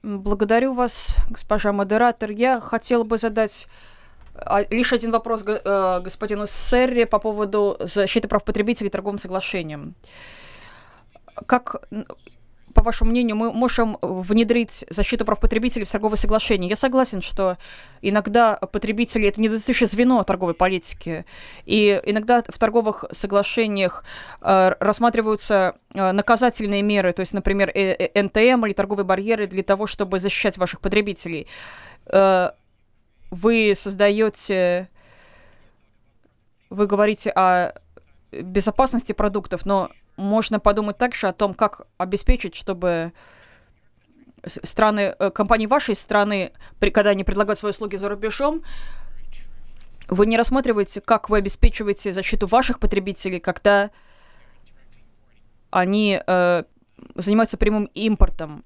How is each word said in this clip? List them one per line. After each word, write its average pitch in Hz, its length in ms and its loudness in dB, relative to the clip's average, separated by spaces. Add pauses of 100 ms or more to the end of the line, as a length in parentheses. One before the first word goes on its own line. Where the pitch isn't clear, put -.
Благодарю 208 680 0
вас, 247 420 -2 (140)
госпожа 208 420 0
модератор. 214 580 2
Я 233 300 0
хотела 233 460 -2
бы 220 120 -2
задать, 214 520 -2 (680)
а, 202 340 -2
лишь 240 220 0
один 226 200 -2
вопрос 226 320 -2
го-, 208 200 -4
э, 185 380 0
господину 202 440 -6
Серри 247 600 2
по 214 140 0
поводу 208 600 -2
защиты 202 480 -2
прав 208 160 0
потребителей 208 460 -2
торговым 196 280 -6
соглашением. 170 800 -8 (1500)
Как, - 440 -2
н-, 214 160 -10 (680)
по 220 60 10
вашему 226 300 2
мнению, 233 240 0
мы 226 160 -2
можем 226 500 0
внедрить 208 880 0
защиту 208 360 -2
прав 214 140 0
потребителей 226 460 0
в - 60 -14
торговые 214 260 -2
соглашения? 208 500 0
Я 208 80 -2
согласен, 254 460 0
что 185 360 -4 (440)
иногда 208 540 2
потребители — 214 760 -2
это 208 100 -6
недостающее 226 460 0
звено 240 380 2
торговой 180 320 -2
политики. 175 720 -2 (400)
И 202 380 4
иногда 220 380 2
в - 160 -12
торговых 220 540 0
соглашениях, 202 920 -2 (380)
э, 190 380 6
рассматриваются, 214 960 0 (180)
э, 190 200 0
наказательные 208 680 0
меры, 202 320 2
то 190 60 -6
есть, 185 140 -4
например, 196 360 0
э, 190 240 0
э, - 220 -2
Н 202 140 2
Т 214 200 2
М 240 160 2
или 202 80 -2
торговые 196 320 -2
барьеры 202 400 0
для 185 160 -6
того, 196 240 0
чтобы 196 320 -4
защищать 190 400 -2
ваших 180 240 -4
потребителей. 190 680 -4 (600)
Э, 190 440 4 (760)
вы 208 460 2
создаете, 196 1120 0 (1800)
вы 202 160 0
говорите 208 420 0
о 180 440 2 (580)
безопасности 202 800 -2
продуктов, 202 540 -4
но 196 260 0 (240)
можно 208 440 -2
подумать 208 400 0
также 240 280 -2
о 185 60 -2
том, 196 220 -2
как - 320 -2 (100)
обеспечить, 196 560 0
чтобы 175 600 -4 (1300)
с-, - 180 -14
страны, 208 540 0
э, 190 140 0
компании 220 340 2
вашей 240 300 0
страны, 202 560 0 (280)
при-, 202 120 2
когда 208 180 4
они 196 140 2
предлагают 202 340 0
свои 208 140 -4
услуги 202 240 -8
за 196 140 -6
рубежом, 220 520 -4 (1500)
вы 196 200 4
не 226 100 2
рассматриваете, 233 640 0
как - 300 0
вы 214 80 4
обеспечиваете 202 760 2
защиту 196 320 -2
ваших 240 340 4
потребителей, 190 600 -2
когда 202 500 2 (1800)
они, 196 520 2
э, 175 400 2 (520)
занимаются 208 420 0
прямым 208 280 0 (100)
импортом 160 720 0